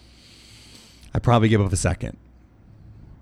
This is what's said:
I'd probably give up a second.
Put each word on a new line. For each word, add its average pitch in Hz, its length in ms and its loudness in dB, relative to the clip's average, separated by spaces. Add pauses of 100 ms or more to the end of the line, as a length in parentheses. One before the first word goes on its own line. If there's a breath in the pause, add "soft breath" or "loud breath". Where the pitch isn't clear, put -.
(1120 loud breath)
I'd 117 120 -4
probably 113 240 4
give 107 120 2
up 98 120 -2
a 98 40 -2
second. 85 400 -4 (1040)